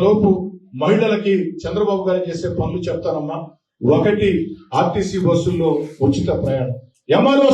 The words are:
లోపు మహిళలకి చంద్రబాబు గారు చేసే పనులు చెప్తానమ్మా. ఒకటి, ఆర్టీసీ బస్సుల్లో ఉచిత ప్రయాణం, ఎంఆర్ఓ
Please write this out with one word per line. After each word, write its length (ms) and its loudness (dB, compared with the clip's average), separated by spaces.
లోపు 240 4
మహిళలకి 520 2
చంద్రబాబు 460 -2
గారు 120 2
చేసే 180 -6
పనులు 300 -4
చెప్తానమ్మా. 500 -4
ఒకటి, 320 2
ఆర్టీసీ 380 -2
బస్సుల్లో 420 0
ఉచిత 240 0
ప్రయాణం, 340 -2
ఎంఆర్ఓ 380 4